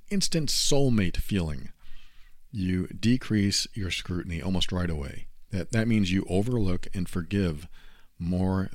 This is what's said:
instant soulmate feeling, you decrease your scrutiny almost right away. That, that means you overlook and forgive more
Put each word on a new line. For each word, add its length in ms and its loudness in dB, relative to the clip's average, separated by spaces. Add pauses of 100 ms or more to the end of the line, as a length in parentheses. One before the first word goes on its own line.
instant 400 2
soulmate 680 4
feeling, 540 -2 (800)
you 360 0
decrease 840 2
your 160 -4
scrutiny 520 -4
almost 300 0
right 180 0
away. 380 -6 (240)
That, 200 -4
that 160 2
means 240 4
you 180 2
overlook 640 2
and 160 -2
forgive 580 -2 (520)
more 560 0